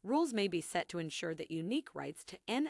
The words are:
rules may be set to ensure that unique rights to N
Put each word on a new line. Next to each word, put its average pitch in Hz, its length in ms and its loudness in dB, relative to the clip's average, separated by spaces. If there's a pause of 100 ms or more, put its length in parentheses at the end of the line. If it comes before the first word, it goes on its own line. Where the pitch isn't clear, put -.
rules 269 320 4
may 202 120 4
be 175 140 2
set - 280 -2
to 175 100 -2
ensure 160 340 -2
that 156 160 -6
unique 170 460 -2
rights 143 300 -6
to - 120 -14 (100)
N 277 220 2